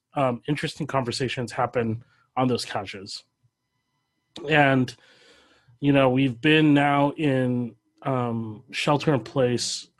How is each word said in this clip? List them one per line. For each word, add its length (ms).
um, 320
interesting 400
conversations 640
happen 520
on 100
those 160
couches. 600
And, 460
you 100
know, 180
we've 300
been 340
now 380
in, 640
um, 680
shelter 420
in 80
place, 680